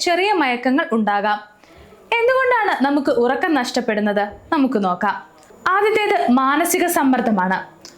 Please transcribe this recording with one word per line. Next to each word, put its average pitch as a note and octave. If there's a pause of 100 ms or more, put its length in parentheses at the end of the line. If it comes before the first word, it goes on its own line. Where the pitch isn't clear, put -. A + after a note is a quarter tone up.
ചെറിയ F4+ (120)
മയക്കങ്ങൾ B3+ (120)
ഉണ്ടാകാം. G#3 (800)
എന്തുകൊണ്ടാണ് A#4+ (120)
നമുക്ക് C#4+ (120)
ഉറക്കം C#4
നഷ്ടപ്പെടുന്നത്? G#3+ (300)
നമുക്ക് C4
നോക്കാം. F#3 (580)
ആദ്യത്തേത് G#4 (220)
മാനസിക D#4+ (120)
സമ്മർദ്ദമാണ്. A3+ (400)